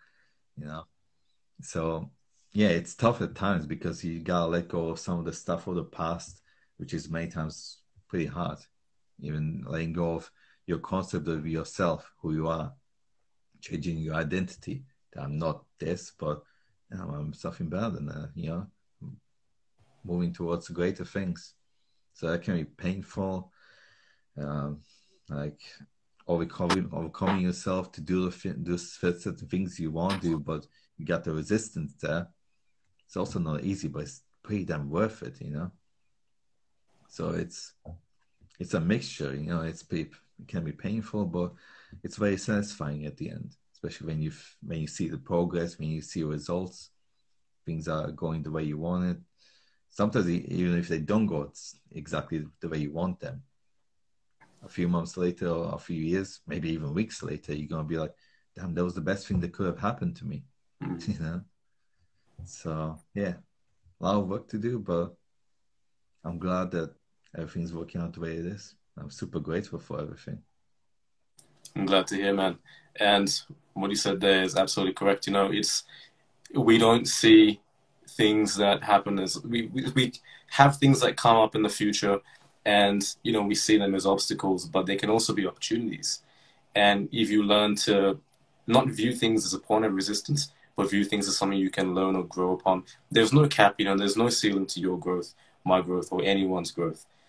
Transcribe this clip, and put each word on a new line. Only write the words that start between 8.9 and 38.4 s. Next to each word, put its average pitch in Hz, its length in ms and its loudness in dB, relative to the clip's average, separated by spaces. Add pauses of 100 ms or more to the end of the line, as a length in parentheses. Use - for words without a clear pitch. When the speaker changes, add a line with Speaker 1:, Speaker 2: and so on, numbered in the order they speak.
Speaker 1:
Even 76 480 -6
letting 82 260 -4
go 85 220 -2
of - 160 -10 (340)
your 85 140 -2
concept 90 480 -4
of 78 180 -2
yourself, 80 760 -4
who 80 120 -4
you 78 140 -2
are, 80 260 -4 (840)
changing - 380 -6
your 78 180 -4
identity, 90 720 -4 (260)
that 71 120 -10
I'm 73 140 -6
not 78 280 -4 (140)
this, 82 320 -6
but, 76 300 -6 (480)
you - 80 -10
know, 92 120 -8
I'm 76 240 -8
something 87 360 -8
better 101 200 -2
than 78 160 -6
that, 76 280 -10
you 82 160 -8
know, 87 180 -6 (1400)
moving 87 260 -2
towards 85 380 -4
greater 87 360 -2
things. 92 480 -6 (600)
So 82 180 -6
that 85 120 -2
can 98 120 0
be 78 100 -2
painful, 95 840 -6 (840)
um, 73 440 -6 (480)
like, 73 300 -8 (680)
overcoming, 87 640 0
overcoming 92 500 -2
yourself 90 520 -2
to 80 80 -12
do 90 240 0
the 90 60 -4
thi-, 92 300 -8
do 87 160 -2
certain - 580 -4 (120)
things 92 320 -4
you 80 120 -4
want 87 220 0
to 92 140 -4
do, 80 120 0
but 76 280 -6 (300)
you 78 80 -10
got 82 180 0
the 85 80 -4
resistance 78 720 -2
there. 80 260 -2 (800)
It's - 100 -14
also 92 240 -4
not 80 240 -2
easy, 95 240 -4
but 73 160 -6
it's - 200 -16 (200)
pretty 101 220 -4
damn 73 240 -4
worth 107 340 -2
it, - 160 -12
you 69 120 -10
know? 80 200 -6 (1400)
So 82 220 -6
it's, 85 440 -8 (840)